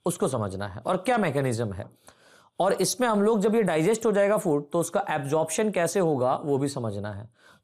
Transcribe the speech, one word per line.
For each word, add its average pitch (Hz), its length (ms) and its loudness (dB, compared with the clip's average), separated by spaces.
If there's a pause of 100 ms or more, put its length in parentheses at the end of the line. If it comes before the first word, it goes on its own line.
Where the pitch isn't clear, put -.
उसको 180 220 -2
समझना 101 380 -4
है 98 140 -12
और 185 160 -2
क्या 233 220 0
मैकेनिज्म 131 540 0
है। 95 140 -10 (760)
और 185 120 4
इसमें 214 360 0
हम 208 140 2
लोग 220 180 4
जब 208 140 2
ये 233 80 4
डाइजेस्ट 180 440 2
हो 220 60 2
जाएगा 202 240 4
फूड, 147 340 0
तो 170 100 0
उसका 170 300 -2
एब्जॉर्प्शन 160 600 0
कैसे 175 300 0
होगा, 139 360 2
वो 143 220 0
भी 143 100 0
समझना 107 440 -6
है। 101 180 -14 (340)